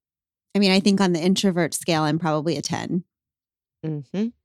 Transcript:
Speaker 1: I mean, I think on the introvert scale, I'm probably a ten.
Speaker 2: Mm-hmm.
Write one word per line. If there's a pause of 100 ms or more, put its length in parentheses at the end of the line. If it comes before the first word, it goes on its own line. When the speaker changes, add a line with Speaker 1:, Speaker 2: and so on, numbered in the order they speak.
(540)
Speaker 1:
I
mean,
I
think
on
the
introvert
scale,
I'm
probably
a
ten. (800)
Speaker 2:
Mm-hmm. (160)